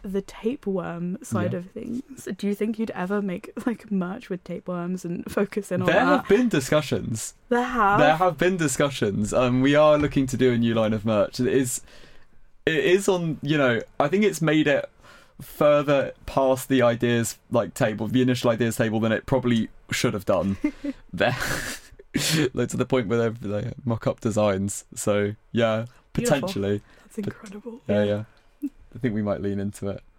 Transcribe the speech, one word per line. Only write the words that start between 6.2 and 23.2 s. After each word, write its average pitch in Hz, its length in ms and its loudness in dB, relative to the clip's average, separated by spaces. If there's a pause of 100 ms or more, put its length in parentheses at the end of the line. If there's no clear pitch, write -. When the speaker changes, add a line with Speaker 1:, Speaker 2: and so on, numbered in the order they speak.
Speaker 2:
been 233 220 4
discussions. 127 880 -2 (140)
Speaker 1:
There 240 140 2
have? 247 360 2
Speaker 2:
There 156 160 6
have 175 220 0
been 185 200 2
discussions. 131 760 0
Um, 123 280 2
we 143 140 4
are 151 240 6
looking 143 280 0
to 127 100 -4
do 123 160 4
a 117 40 0
new 117 160 2
line 110 200 2
of 104 120 -4
merch. 107 340 0
It 123 80 0
is, 127 340 0 (840)
it 160 180 2
is 185 240 4
on, 170 360 0
you 147 140 2
know, 123 240 4 (180)
I 143 80 4
think 196 160 2
it's 160 180 2
made 156 260 4
it 139 220 2 (500)
further 147 760 2 (120)
past 131 420 0
the 135 140 4
ideas, 117 560 2 (140)
like, 110 240 0
table, 107 320 0
the 123 160 2
initial 127 260 2
ideas 113 260 0
table 113 240 0
than 110 120 2
it - 160 -2
probably 120 420 2 (220)
should 117 240 0
have 101 100 -8
done. 98 380 0
Speaker 1:
<laughs> - 500 -8
Speaker 2:
There, 165 220 0 (800)
<laughs> 147 400 0
like, 120 140 -2
to - 80 -4
the 120 100 0
point 127 200 2
where 117 220 0